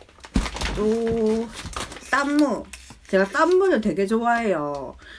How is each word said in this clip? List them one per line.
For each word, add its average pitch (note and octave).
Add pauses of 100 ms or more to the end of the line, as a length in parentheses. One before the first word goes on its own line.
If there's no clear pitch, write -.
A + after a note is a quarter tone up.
(760)
또 A3+ (540)
쌈무. C#4 (440)
제가 F#3+
쌈무를 E4
되게 G3
좋아해요. G3+ (240)